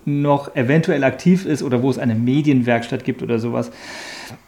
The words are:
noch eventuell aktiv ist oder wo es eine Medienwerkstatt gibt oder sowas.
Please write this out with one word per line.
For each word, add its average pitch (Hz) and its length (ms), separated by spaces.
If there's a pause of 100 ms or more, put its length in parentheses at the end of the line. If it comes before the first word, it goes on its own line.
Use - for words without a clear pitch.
noch 143 500
eventuell 147 480
aktiv 175 440
ist 151 160
oder 123 200
wo 135 80
es 123 80
eine 120 160
Medienwerkstatt 123 920
gibt - 180
oder 117 160
sowas. 120 320 (760)